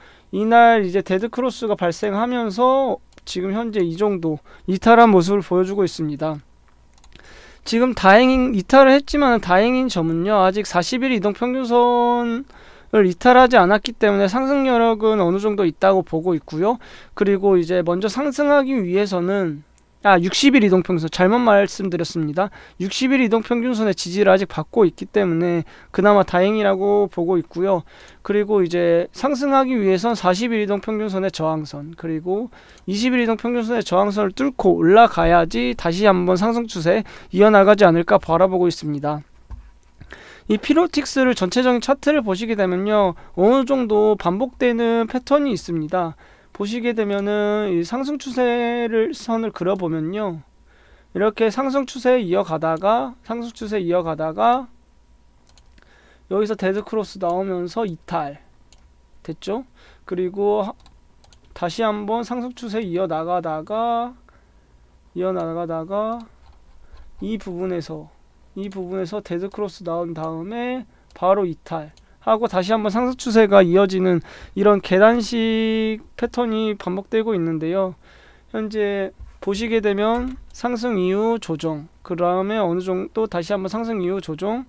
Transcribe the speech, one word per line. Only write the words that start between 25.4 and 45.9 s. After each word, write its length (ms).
그나마 320
다행이라고 880
보고 280
있고요. 440
그리고 420
이제 480
상승하기 680
위해선 340
사십 380
일 80
이동평균선의 680
저항선, 680
그리고 540
이십 280
일 60
이동평균선의 640
저항선을 480
뚫고 460
올라가야지 1000
다시 280
한번 320
상승 300
추세 360
이어나가지 500
않을까 340
바라보고 520
있습니다. 540
이 80
필옵틱스를 800
전체적인 460
차트를 400
보시게 340
되면요. 600
어느 320
정도 500
반복되는 920
패턴이 440
있습니다. 640